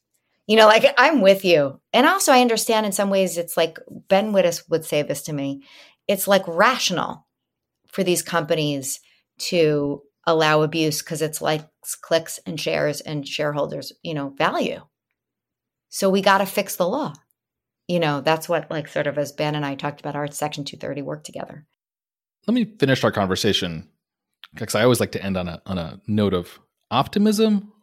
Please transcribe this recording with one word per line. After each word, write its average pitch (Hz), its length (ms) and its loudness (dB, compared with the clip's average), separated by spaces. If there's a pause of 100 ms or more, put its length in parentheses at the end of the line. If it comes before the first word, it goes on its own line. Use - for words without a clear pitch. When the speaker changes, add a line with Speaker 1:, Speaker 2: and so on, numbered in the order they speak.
(480)
Speaker 1:
You 214 80 2
know, 220 100 8
like, 220 320 8
I'm 269 240 4
with 190 240 4
you. 151 340 2 (140)
And 254 140 4
also 359 240 2
I 254 100 8
understand 220 460 0
in 196 40 -2
some 196 200 -2
ways 190 260 0
it's 170 180 -8
like, 165 220 0 (300)
Ben 202 240 2
Wittes 175 380 0
would 160 140 -2
say 147 200 -2
this 147 200 -6
to 160 100 -8
me, 139 280 -6 (460)
it's, 202 200 -2
like, 190 200 4
rational 185 800 -2 (600)
for - 160 -4
these 170 200 0
companies 156 760 -2 (380)
to 151 640 0 (240)
allow 156 380 4
abuse 156 400 -2
'cause 156 180 -8
it's, 151 180 -4
like, 151 280 -4 (340)
clicks - 460 -2
and 165 120 -8
shares 151 420 -2
and 143 260 -8
shareholders, 147 720 -6
you 165 140 -10
know, 139 140 -6
value. 185 520 -4 (1080)
So - 200 -2
we 196 120 2
gotta 196 260 4
fix - 300 -4
the 175 100 0
law. 214 260 -4 (720)
You 175 120 0
know, 147 220 -2
that's 160 280 0
what, 160 220 -2
like, 151 160 -6
sort 151 180 -6
of 143 140 -4
as 143 120 -6
Ben 151 220 -4
and 151 120 -4
I 139 100 -6
talked 147 240 -8
about 147 160 -10
our 147 160 -6
Section 151 320 -6
two 143 140 -12
thirty 143 260 -10
work 151 200 -10
together. - 440 -16 (800)
Speaker 2:
Let 220 80 0
me 240 100 2 (140)
finish 131 240 2
our 113 80 4
conversation, 92 760 0 (680)
'cause - 180 -8
I 107 80 2
always 123 180 6
like 104 120 -2
to - 120 -8
end 95 140 -4
on 90 100 -4
a, 82 200 -12
on 95 100 -6
a 85 300 -10
note 104 260 2
of 87 260 -6 (300)
optimism 208 800 0 (120)